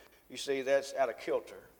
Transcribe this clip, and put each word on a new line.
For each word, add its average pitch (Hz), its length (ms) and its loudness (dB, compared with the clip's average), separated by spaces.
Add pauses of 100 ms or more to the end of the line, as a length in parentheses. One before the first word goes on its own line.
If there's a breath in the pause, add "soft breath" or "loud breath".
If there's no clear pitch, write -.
(300 soft breath)
You 127 60 -12
see, 135 260 -2
that's 135 320 2
out 135 140 2
of 110 100 -4
kilter. 113 420 -2 (180)